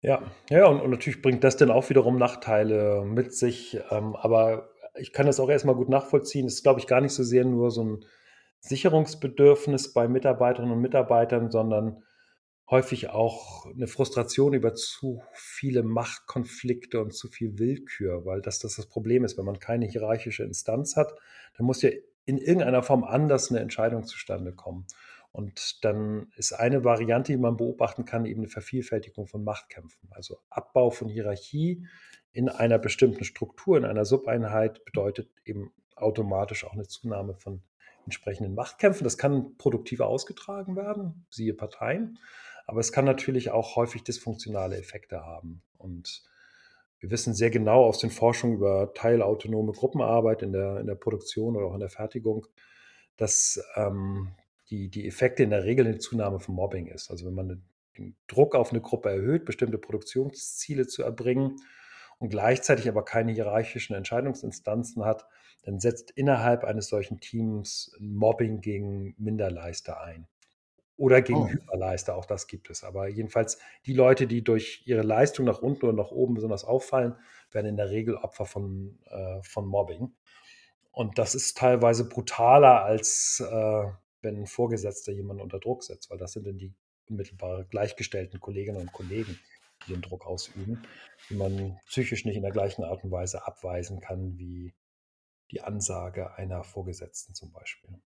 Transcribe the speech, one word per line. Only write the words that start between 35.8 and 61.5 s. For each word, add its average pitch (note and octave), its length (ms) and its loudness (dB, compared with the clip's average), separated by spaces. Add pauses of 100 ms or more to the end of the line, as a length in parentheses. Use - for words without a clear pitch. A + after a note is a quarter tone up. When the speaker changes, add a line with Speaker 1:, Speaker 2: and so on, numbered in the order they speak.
Speaker 1:
automatisch G#2 680 -2
auch - 80 -16
eine G#2 120 -10
Zunahme G2+ 480 -8
von F#2+ 280 -14 (440)
entsprechenden G2 500 -8
Machtkämpfen. D3 500 2
Das - 120 -2
kann C#3 400 0
produktiver A#2 500 0
ausgetragen F#3+ 680 -6
werden, G3 540 -8
siehe A2 240 -4
Parteien. E3+ 640 -6 (480)
Aber A2 140 -2
es A2+ 100 -2
kann C3+ 140 2
natürlich C3 460 0
auch A2+ 260 0
häufig A#2+ 260 -2
dysfunktionale G#2 760 -6
Effekte - 440 -12
haben. E2 400 -16 (160)
Und F2 460 -14 (760)
wir - 100 -12
wissen A#2 240 -2
sehr A2 180 2
genau A2+ 340 6
aus A2+ 140 2
den A2+ 100 -2
Forschungen A#2 480 2
über G2 360 2
teilautonome G#2+ 800 0
Gruppenarbeit A2+ 680 2
in G2+ 100 -6
der, G2 300 -2
in G#2+ 60 -6
der G2+ 80 -4
Produktion A2 600 -4
oder G2+ 120 -2
auch F2+ 60 -6
in G2 60 -6
der G2 100 -6
Fertigung, A2 580 -4 (680)
dass, - 480 0 (140)
ähm, G2 560 -4 (360)
die, G2+ 180 -8
die G2+ 180 -10
Effekte B2+ 380 2
in G#2+ 60 2
der G2+ 160 0
Regel B2 200 4
eine A2+ 120 0
Zunahme G2+ 420 -4
von F#2 160 -8
Mobbing F#2 320 -4
ist. - 240 -16
Also F2 140 -12
wenn F#2 80 -8
man F#2 280 -6 (360)
den G2 180 -14 (120)
Druck D3 280 4
auf A#2+ 160 4
eine A#2 80 0
Gruppe - 300 -2
erhöht, A2+ 340 0
bestimmte A2+ 340 -2
Produktionsziele - 1080 -4
zu - 160 -8
erbringen B2+ 540 0 (600)